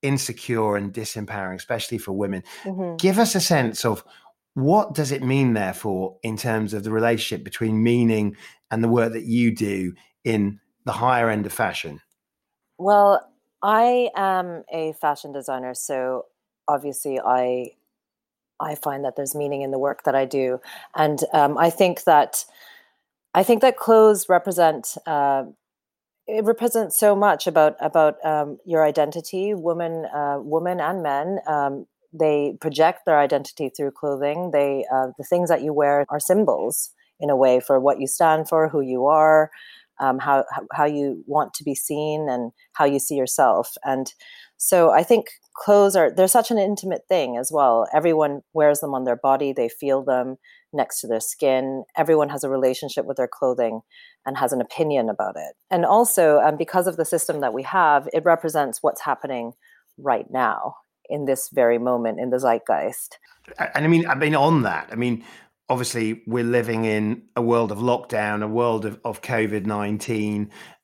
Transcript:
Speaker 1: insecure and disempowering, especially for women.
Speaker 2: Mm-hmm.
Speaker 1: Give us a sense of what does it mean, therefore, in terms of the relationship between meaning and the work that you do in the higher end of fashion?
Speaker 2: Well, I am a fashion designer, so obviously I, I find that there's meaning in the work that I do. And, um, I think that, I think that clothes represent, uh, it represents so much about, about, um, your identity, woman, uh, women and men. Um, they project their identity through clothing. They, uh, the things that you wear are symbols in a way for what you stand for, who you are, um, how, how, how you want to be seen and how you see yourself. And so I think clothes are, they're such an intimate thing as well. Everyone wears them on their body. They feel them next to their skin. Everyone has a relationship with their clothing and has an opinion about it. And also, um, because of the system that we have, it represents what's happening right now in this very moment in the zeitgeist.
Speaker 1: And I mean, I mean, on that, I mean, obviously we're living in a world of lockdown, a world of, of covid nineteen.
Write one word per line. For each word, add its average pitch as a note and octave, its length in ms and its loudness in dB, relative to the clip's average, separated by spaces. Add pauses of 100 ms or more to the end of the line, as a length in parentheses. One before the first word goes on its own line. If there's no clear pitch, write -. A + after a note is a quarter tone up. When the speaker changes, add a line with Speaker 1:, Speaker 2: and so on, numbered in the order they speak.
Speaker 1:
insecure A#2 760 -2
and G2+ 160 -6
disempowering, G2+ 640 -8
especially A2+ 420 -8
for G2+ 160 -8
women. F#2+ 280 -4 (220)
Speaker 2:
Mm-hmm. F#3 320 -8
Speaker 1:
Give F#3 240 2
us A3+ 160 2
a F#3 60 0
sense C3 420 0
of G#2+ 180 -2 (520)
what D3+ 420 0
does C#3+ 160 -2
it C3+ 100 -6
mean, C3 320 2
therefore, F#2+ 720 -4
in A2 140 -6
terms G#2+ 360 -2
of G#2 120 -8
the A2 60 -6
relationship A2+ 520 -2
between A2 400 -2
meaning A2+ 540 2 (340)
and A2+ 100 -2
the A2+ 60 0
work A#2 240 2
that A2+ 140 -10
you A#2 280 2
do G2 400 -4 (300)
in G2+ 380 -2 (240)
the A#2+ 80 -4
higher A#2 360 0
end G#2+ 160 -2
of F#2 60 -8
fashion? F2 480 -6 (800)
Speaker 2:
Well, G3+ 520 4 (320)
I A#3+ 540 2
am F#3 560 -4
a D#3+ 220 -6
fashion D3 400 -4
designer, B2+ 400 -8
so B2+ 540 -6 (420)
obviously C#3 500 -4
I, B2+ 520 0 (880)
I D3+ 160 -6
find C#3+ 280 -6
that C3 140 -4
there's C#3 180 -6
meaning C#3+ 280 -4
in C3+ 80 -4
the C3+ 80 -2
work C#3 260 -4
that C3+ 100 0
I C3+ 80 2
do. C3 380 -2 (340)
And, D3+ 240 2 (140)
um, D3 240 4
I E3 120 4
think F3 360 0
that, D3 400 4 (880)
I F#3+ 100 4
think A3 200 4
that B3+ 120 6
clothes A3 540 6
represent, E3+ 680 2 (100)
uh, C#3 380 2 (880)
it A3 140 0
represents A3+ 500 0
so G#3 200 4
much G3 320 2
about, D#3 320 4
about, D#3 440 2
um, D3+ 400 -2
your D#3+ 220 2
identity, D#3+ 680 -2
woman, E3 500 -4
uh, C#3+ 340 -4
women E3 400 -2
and F3 220 -2
men. D#3 460 -2
Um, C#3 400 -2 (260)
they D3+ 480 0
project D#3+ 440 2
their D#3 140 4
identity C#3 500 0
through C#3 220 -6
clothing. D3 600 -4
They, C#3+ 420 0
uh, C3 140 0 (100)
the C#3+ 60 -12
things F3 260 0
that D#3+ 140 2
you D3+ 100 -4
wear C#3+ 360 2
are D3 100 -4
symbols C#3 720 -2 (280)
in D3 120 -2
a C#3 40 2
way B2+ 240 4
for C3+ 200 2
what C3+ 200 2
you C3+ 60 -4
stand D#3 420 0
for, D#3+ 220 2
who D3+ 120 -2
you B2+ 260 -2
are, D#3 420 6 (500)
um, C3 200 0
how, C#3 320 2
how, - 100 -6 (100)
how D3 140 0
you C#3+ 400 -2
want D3 300 -2
to - 80 -10
be C#3+ 100 -4
seen D3+ 560 -4
and B2 220 -4 (220)
how D3+ 120 0
you C#3+ 140 2
see D3 160 -4
yourself. B2 580 0 (100)
And C3+ 300 -4 (440)
so E3+ 340 4
I C3+ 100 6
think A3+ 260 2 (280)
clothes G3+ 400 4
are, D#3+ 160 4
they're F3+ 160 4
such A3+ 240 2
an A3+ 80 2
intimate F#3+ 500 -2
thing C3+ 280 0
as C3 140 -6
well. B2+ 400 4
Everyone D3+ 500 2 (120)
wears D3 280 4
them C#3+ 120 -6
on C3 100 -4
their B2 120 0
body. C3+ 360 0
They B2 180 -2
feel C3+ 340 -2
them C3 340 -2 (340)
next - 300 -4
to B2+ 60 -12
their A2+ 120 0
skin. C3+ 640 -2 (140)
Everyone D3+ 320 2
has C#3+ 140 -8
a C#3 60 -4
relationship C3 560 -2
with C3+ 120 -8
their B2 100 -2
clothing A#2+ 540 -2 (440)
and C3+ 120 -8
has C3 160 -2
an B2+ 80 -2
opinion C3+ 480 -2
about G2 260 -6
it. D2+ 200 -12 (160)
And F3 140 0
also, F3 540 4
um, D3+ 180 2
because F3 280 -2
of F#3 120 -4
the E3 80 0
system D#3+ 340 -2
that B2+ 140 -2
we C3 100 -6
have, D3+ 500 2
it D#3 100 0
represents D#3+ 600 0
what's - 180 -2
happening B2+ 520 -6 (440)
right C3+ 320 -4
now A#2+ 460 -4 (340)
in D3 160 -6
this C3+ 260 -2
very A#2+ 280 2
moment A#2+ 400 -2
in B2+ 100 -4
the B2+ 80 0
zeitgeist. A2+ 800 -2 (400)
Speaker 1:
And D3+ 280 -4
I - 20 4
mean, E3 180 4
I C#3+ 80 -2
mean, D3+ 220 0
on D3 280 4
that, E2 280 -4
I A2+ 40 -10
mean, A#2+ 280 -4 (460)
obviously A#2 580 -4
we're A#2+ 160 -2
living A#2 420 0
in G#2+ 380 -2 (120)
a B2 60 -2
world A#2 300 0
of G2+ 80 -8
lockdown, G#2+ 640 -2
a G#2+ 40 -6
world A2+ 380 -2
of, G#2+ 180 -8
of A2 180 -10
covid G#2+ 440 -4
nineteen. G#2 840 -4 (320)